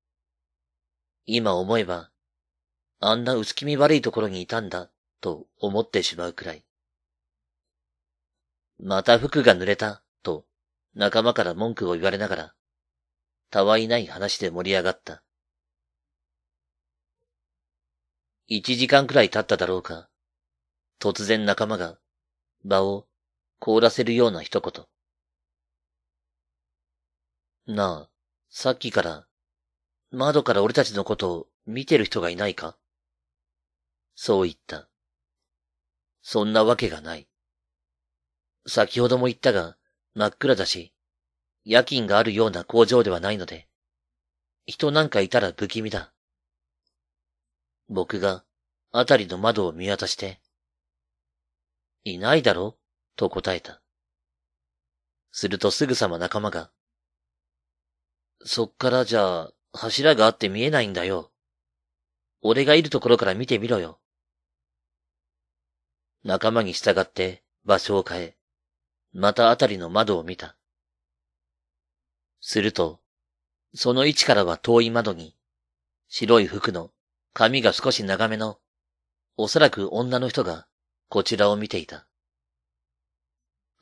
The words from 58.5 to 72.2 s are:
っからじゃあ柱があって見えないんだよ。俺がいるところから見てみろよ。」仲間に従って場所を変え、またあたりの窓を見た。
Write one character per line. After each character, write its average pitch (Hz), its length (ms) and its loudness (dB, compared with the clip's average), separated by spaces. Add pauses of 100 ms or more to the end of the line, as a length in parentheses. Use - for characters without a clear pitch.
っ - 100 -8
か 127 140 -4
ら 123 160 2
じ 113 140 0
ゃ 92 240 0
あ 80 100 -16 (220)
柱 139 400 2
が 110 100 6
あ 110 60 8
っ - 80 -4
て 104 100 -4
見 104 140 -4
え 143 80 0
な 147 100 2
い 107 80 -4
ん 95 60 -10
だ 87 100 -6
よ。 90 280 -6 (1080)
俺 117 240 2
が 147 100 6
い 165 60 8
る 151 80 -2
と 139 120 -2
こ 120 100 0
ろ 117 80 8
か 98 80 -2
ら 95 80 0
見 120 120 -6
て 117 120 0
み 113 100 -6
ろ 117 100 0
よ。」 82 220 -8 (2250)
仲 98 260 0
間 113 120 2
に 92 100 -4
従 98 260 0
っ 95 60 2
て 92 400 -6 (200)
場 98 140 4
所 101 200 -2
を 92 40 0
変 87 200 -8
え、 82 160 -14 (720)
ま 101 220 0
た 117 160 6
あ 117 60 4
た 135 100 2
り 104 100 -4
の 85 140 -10
窓 101 280 0
を 80 60 -8
見 90 120 -10
た。 - 200 -16 (1800)